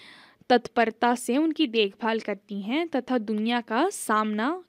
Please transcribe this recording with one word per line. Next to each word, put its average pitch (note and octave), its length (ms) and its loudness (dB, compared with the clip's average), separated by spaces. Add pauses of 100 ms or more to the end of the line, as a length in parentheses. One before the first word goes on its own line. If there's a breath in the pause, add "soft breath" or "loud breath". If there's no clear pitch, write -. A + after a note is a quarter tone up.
(500 loud breath)
तत्परता A#3+ 640 2
से B3 220 -2
उनकी D#4 300 0
देखभाल A3 520 0
करती G3+ 420 -8
हैं C4 260 -2
तथा B3+ 300 -2
दुनिया A3 440 -2
का B3+ 280 0
सामना G#3+ 800 -2